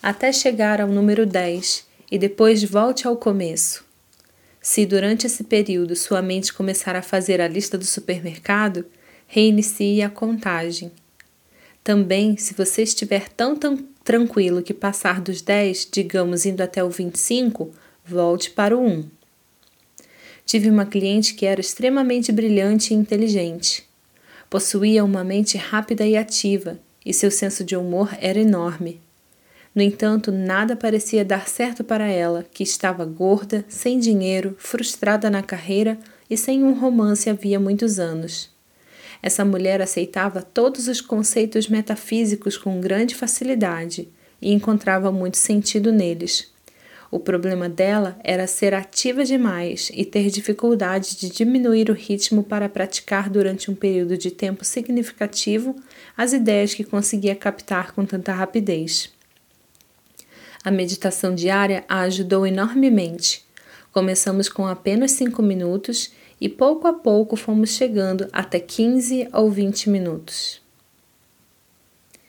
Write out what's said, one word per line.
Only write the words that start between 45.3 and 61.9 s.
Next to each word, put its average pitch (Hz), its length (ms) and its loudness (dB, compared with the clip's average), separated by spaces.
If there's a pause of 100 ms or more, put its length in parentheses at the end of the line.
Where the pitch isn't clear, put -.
sentido 208 540 2
neles. 175 600 0 (560)
O 180 100 -4
problema 180 500 0
dela 190 540 0
era 185 240 -2
ser 196 260 0
ativa 247 500 -2
demais 208 680 0
e - 100 -2
ter 202 280 0
dificuldade 202 840 0
de 185 140 -8
diminuir 226 640 2
o - 20 4
ritmo 208 480 0
para 208 260 -2
praticar 196 600 -4
durante 196 400 0
um 202 60 -2
período 185 420 0
de 180 140 -6
tempo 196 340 -6
significativo 233 1120 -2 (420)
as 240 160 0
ideias 208 400 2
que 214 100 -6
conseguia 202 520 -2
captar 196 560 -4
com 202 120 -2
tanta 196 300 -4
rapidez. 185 800 -2 (1500)
A 190 80 0
meditação 185 640 -2
diária 190 520 0
a 190 120 0